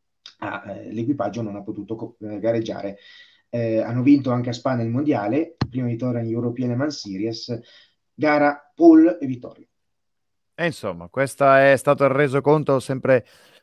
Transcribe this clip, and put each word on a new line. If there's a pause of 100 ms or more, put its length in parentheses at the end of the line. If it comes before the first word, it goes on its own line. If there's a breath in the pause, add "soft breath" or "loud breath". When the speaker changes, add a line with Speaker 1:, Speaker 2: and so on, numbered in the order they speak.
(380)
Speaker 1:
a,
eh,
l'equipaggio
non
ha
potuto
co-,
eh,
gareggiare. (560 soft breath)
Eh,
hanno
vinto
anche
a
Spa
nel
mondiale, (160)
prima
vittoria
in
European
Le
Mans
Series, (520 soft breath)
gara
pole
e
vittoria. (920)
Speaker 2:
E
insomma,
questo
è
stato
il
resoconto
sempre (380 soft breath)